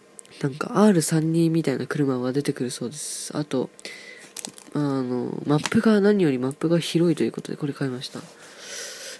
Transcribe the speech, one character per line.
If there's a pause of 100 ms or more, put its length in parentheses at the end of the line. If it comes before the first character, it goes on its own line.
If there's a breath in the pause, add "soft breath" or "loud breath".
(440)
な
ん
か
ア
ー
ル
三
二
み
た
い
な
車
が
出
て
く
る
そ
う
で
す。
あ
と、 (1040 loud breath)
あ
の、
マ
ッ
プ
が、
何
よ
り
マ
ッ
プ
が
広
い
と
い
う
こ
と
で、
こ
れ
買
い
ま
し
た。 (1000 loud breath)